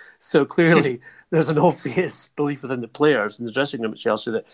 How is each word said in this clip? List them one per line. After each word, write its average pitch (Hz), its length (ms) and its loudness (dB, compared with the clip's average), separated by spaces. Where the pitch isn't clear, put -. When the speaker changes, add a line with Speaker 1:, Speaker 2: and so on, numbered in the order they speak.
Speaker 1:
So - 260 2
clearly, 160 560 2
Speaker 2:
<laughs> - 140 -20
Speaker 1:
there's 160 180 2
an 151 100 0
obvious 143 680 0
belief 143 340 -4
within 131 180 -6
the 113 80 -8
players 123 500 2
in 120 80 -8
the 110 60 -10
dressing 135 300 -2
room 110 100 -4
at - 60 -16
Chelsea 113 320 -2
that 110 240 -4